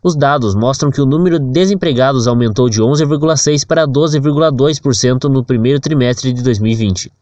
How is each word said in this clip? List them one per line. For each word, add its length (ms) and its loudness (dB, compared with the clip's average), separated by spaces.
Os 100 0
dados 400 0
mostram 340 0
que 120 -2
o 60 0
número 300 0
de 100 -2
desempregados 800 0
aumentou 400 0
de 120 0
onze 240 2
vírgula 320 0
seis 280 0
para 220 0
doze 340 0
vírgula 320 0
dois 260 0
por 160 -2
cento 340 0
no 140 2
primeiro 380 0
trimestre 520 0
de 120 -6
dois 160 0
mil 100 0
e 60 0
vinte. 340 -2